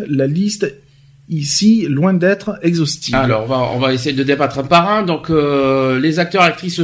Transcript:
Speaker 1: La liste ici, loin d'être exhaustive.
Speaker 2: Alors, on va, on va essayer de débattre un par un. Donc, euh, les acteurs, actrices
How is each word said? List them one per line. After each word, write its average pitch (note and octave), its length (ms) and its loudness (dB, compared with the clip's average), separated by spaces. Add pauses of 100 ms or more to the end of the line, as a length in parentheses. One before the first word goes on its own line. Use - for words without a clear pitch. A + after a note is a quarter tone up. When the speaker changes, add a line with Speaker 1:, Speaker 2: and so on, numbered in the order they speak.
Speaker 1:
La C3+ 200 0
liste F3+ 440 -2 (580)
ici, F#3 580 2
loin D3+ 260 2
d'être F#3+ 480 0
exhaustive. E3 540 -2
Speaker 2:
Alors, A#2 300 0
on - 20 -8
va, B2+ 280 0
on B2 40 -2
va C3 140 2
essayer C3 220 -2
de C3+ 80 0
débattre C#3 360 0
un C3+ 40 -2
par E3+ 260 2
un. G#3+ 140 0
Donc, E3+ 280 -4
euh, C3+ 680 2
les D#3 200 0
acteurs, F3 240 2
actrices E3+ 400 -2